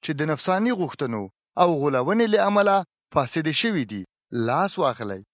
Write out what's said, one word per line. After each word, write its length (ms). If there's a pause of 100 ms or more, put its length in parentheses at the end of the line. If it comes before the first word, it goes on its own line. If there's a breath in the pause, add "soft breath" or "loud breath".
چې 100
د 180
نفساني 480
غوښتنو 440 (380)
او 80 (100)
غولونې 540
له 140
امله 280 (380)
فاسدې 480
شوي 300
دي، 100 (460)
لاس 360
واخلئ. 380 (120)